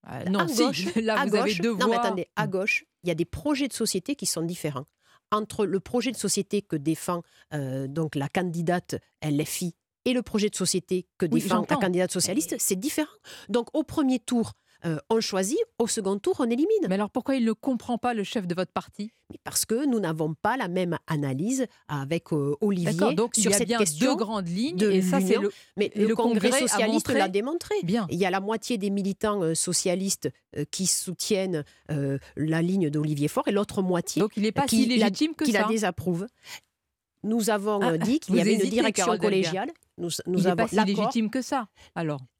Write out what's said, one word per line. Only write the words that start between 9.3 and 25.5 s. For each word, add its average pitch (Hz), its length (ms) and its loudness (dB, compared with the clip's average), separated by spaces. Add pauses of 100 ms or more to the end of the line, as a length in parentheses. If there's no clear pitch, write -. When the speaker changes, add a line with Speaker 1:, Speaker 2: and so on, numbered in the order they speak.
Speaker 2:
F - 160 -6
I 175 140 -4 (320)
et 254 80 2
le 247 80 0
projet 208 260 0
de - 80 -4
société 185 500 -2 (120)
que - 80 0
Speaker 1:
Oui, 151 160 2
Speaker 2:
défend 185 140 0
la 214 40 2
Speaker 1:
j'entends. 277 200 0
Speaker 2:
candidate 180 300 2
socialiste, 180 480 -2
c'est - 180 0
différent. 302 340 -2 (400)
Donc 233 240 0
au 302 80 2
premier 262 360 2
tour, 233 340 0 (340)
euh, 160 120 0 (100)
on 226 140 4
choisit, 202 340 0 (220)
au 233 80 2
second 202 320 -2
tour, 359 220 0
on 269 40 4
élimine. 240 220 2 (220)
Speaker 1:
Mais 185 80 2
alors 202 120 0
pourquoi 269 280 -2
il 240 100 2
ne 226 60 2
comprend 247 440 -2
pas, 247 160 -2
le 220 100 -2
chef 190 240 -4
de 175 80 -2
votre 180 160 -2
parti ? - 420 -8 (180)
Speaker 2:
Mais - 120 -16
parce - 220 -4
que 247 220 0
nous 240 120 2
n'avons 165 360 0
pas 226 240 0
la 214 100 -2
même 175 380 0
analyse 156 580 0 (240)
avec, 147 460 -4
euh, 143 260 0
Olivier 180 320 2
Speaker 1:
D'accord, 202 220 2
donc 233 240 0
il - 20 2
Speaker 2:
sur 208 100 4
Speaker 1:
y 196 40 6
a - 20 4
Speaker 2:
cette 220 120 0
Speaker 1:
bien 233 100 2
Speaker 2:
question 196 320 2
Speaker 1:
deux 285 40 2
grandes 202 320 -2
lignes, 208 300 -2
Speaker 2:
de 202 140 4
Speaker 1:
et 190 100 4
ça, 185 200 2
c'est 190 160 4
Speaker 2:
l'union. - 80 2
Speaker 1:
le, 202 80 0 (260)